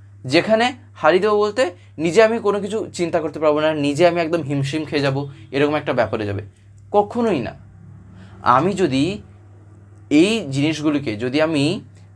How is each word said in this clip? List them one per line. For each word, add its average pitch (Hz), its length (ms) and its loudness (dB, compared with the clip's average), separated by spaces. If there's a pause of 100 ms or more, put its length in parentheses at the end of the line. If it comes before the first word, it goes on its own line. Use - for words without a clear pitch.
(240)
যেখানে 175 420 2 (300)
হারিয়ে 175 280 2
দেবো 214 140 2
বলতে 208 240 0 (360)
নিজে 165 240 2
আমি 220 140 4 (100)
কোনো 202 140 0
কিছু 208 180 -6 (140)
চিন্তা 170 280 -2
করতে 151 200 -6
পারবো 151 200 2
না, 156 100 2 (160)
নিজে 143 220 0
আমি 170 120 -2
একদম 165 220 -2
হিমশিম 139 440 -4
খেয়ে 143 200 -2
যাবো, 139 140 -2 (320)
এরকম 147 240 0
একটা 147 180 -4
ব্যাপারে 110 320 0
যাবে। 101 160 -6 (500)
কখনোই 208 480 0
না। 104 120 -6 (1040)
আমি 175 180 2
যদি 143 280 0 (1080)
এই 175 220 6 (180)
জিনিসগুলিকে 147 680 -2
যদি 123 240 -2
আমি 156 240 0 (520)